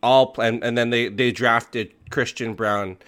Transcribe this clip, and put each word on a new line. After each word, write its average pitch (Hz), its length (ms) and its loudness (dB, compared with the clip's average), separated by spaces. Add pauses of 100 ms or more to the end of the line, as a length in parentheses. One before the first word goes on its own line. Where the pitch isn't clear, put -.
all 127 240 6
pl-, 117 160 -6
and, 113 200 0
and 120 140 -2
then 117 120 2
they, 120 200 0
they 120 220 0
drafted 117 640 -2 (160)
Christian 117 440 -4
Braun, 101 440 -4 (100)